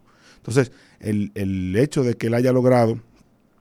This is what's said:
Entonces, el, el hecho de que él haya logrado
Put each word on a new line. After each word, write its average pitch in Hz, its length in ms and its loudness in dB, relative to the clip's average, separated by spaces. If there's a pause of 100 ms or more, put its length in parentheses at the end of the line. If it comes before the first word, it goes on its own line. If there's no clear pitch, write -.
(360)
Entonces, 120 360 -2 (280)
el, 104 340 -4
el 95 420 -4
hecho 143 280 0
de 120 120 0
que 113 120 -6
él 117 60 -2
haya 127 180 0
logrado 123 480 2 (600)